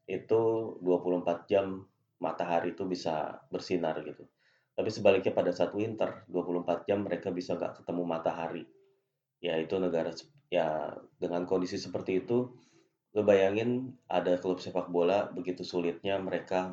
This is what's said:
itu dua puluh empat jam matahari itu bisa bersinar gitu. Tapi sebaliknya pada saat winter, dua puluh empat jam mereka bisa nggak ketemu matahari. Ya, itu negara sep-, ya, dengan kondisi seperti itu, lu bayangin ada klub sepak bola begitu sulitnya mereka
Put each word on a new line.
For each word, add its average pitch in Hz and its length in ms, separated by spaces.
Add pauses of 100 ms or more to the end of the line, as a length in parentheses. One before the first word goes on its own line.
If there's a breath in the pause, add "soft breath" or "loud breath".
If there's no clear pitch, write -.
itu 113 760
dua 90 180
puluh 90 220
empat 87 260
jam 95 380 (320)
matahari 85 560
itu 98 120
bisa 82 640
bersinar 85 540
gitu. 76 240 (460)
Tapi - 180
sebaliknya 98 420
pada 90 220
saat 87 220
winter, 107 520
dua 87 160
puluh 87 200
empat 85 240
jam 104 160
mereka 90 260
bisa 90 260
nggak 87 240
ketemu 87 220
matahari. 82 600 (800)
Ya, 85 160
itu 80 200
negara 82 360
sep-, - 160 (200)
ya, 78 440 (240)
dengan 87 280
kondisi 92 320
seperti 92 440
itu, 123 280 (640 soft breath)
lu 104 140
bayangin 110 640 (160)
ada 90 320
klub 92 220
sepak 90 260
bola 87 420
begitu 90 360
sulitnya 87 520
mereka 92 540